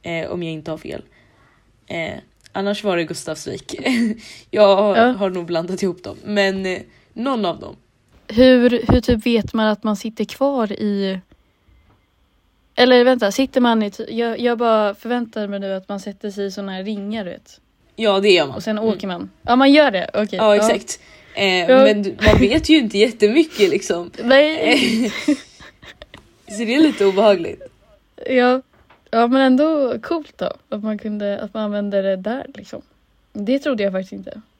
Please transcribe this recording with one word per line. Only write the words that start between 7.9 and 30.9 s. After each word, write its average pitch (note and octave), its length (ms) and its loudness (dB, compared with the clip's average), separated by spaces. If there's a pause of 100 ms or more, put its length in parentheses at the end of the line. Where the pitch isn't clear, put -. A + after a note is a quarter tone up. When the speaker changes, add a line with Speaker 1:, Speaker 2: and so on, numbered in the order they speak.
Speaker 2:
Hur, B3 420 6 (220)
hur B3 80 4
typ A3+ 260 -2
vet A3+ 280 0
man A3 120 0
att G#3 180 -2
man G#3+ 120 -2
sitter A3 280 -8
kvar B3+ 480 -4
i, G3 480 -4 (1500)
eller B3 300 6
vänta, B3 280 2
sitter C4 280 0
man A#3 220 2
i G#3 80 -4
ty-, - 200 -14
jag, A3+ 300 -6
jag A#3+ 180 0
bara G#3+ 360 0
förväntar A3+ 520 -6
mig G3+ 140 -8
nu G3 140 -6
att F#3+ 140 -10
man G3+ 120 -8
sätter G3+ 300 -12
sig G3 160 -8
i G3 40 -6
såna G3 220 -10
här F#3+ 120 -10
ringar, G#3 400 -8
du E3+ 60 -10
vet. - 300 -20 (360)
Speaker 1:
Ja, G3+ 240 2
det G3+ 100 4
gör E3 160 6
man. C#3 100 -10
Speaker 2:
Och G#3+ 60 -10
sen G#3+ 160 -4
Speaker 1:
Mm. A3 120 -2
Speaker 2:
åker G3+ 160 -6
man. F#3 240 -10 (120)
Ja, A#3+ 140 2
man C#4 160 6
gör D4 180 6
det. F#3 240 -6
Okej. G#3+ 140 -2 (100)
Speaker 1:
Ja, G#3+ 180 4
Speaker 2:
Ja. G#3+ 160 2
Speaker 1:
exakt. - 280 -6 (340)
Eh, F#3 240 0 (120)
Speaker 2:
Ja. C4 140 8
Speaker 1:
men G#3 180 2
du, G3 140 -6 (100)
man - 120 6
vet B3+ 300 2
ju D#4 100 6
inte G#3+ 200 -2
jättemycket A3+ 720 2
liksom. F3 400 -4 (120)
Speaker 2:
Nej. D4+ 500 4
Speaker 1:
Eh, A#3 380 0 (1400)
<laughs> G#3 100 -14
så - 80 -10
det A3+ 100 -2
är D4 80 2
lite C#4+ 240 2
obehagligt. G3 560 2 (640)
Speaker 2:
Ja. B3+ 360 2 (480)
Ja, A#3 160 2
men C4 160 2
ändå C4+ 600 2
coolt E4 360 -6
då. - 140 -6 (160)
Att G#3 160 -8
man G#3+ 140 -4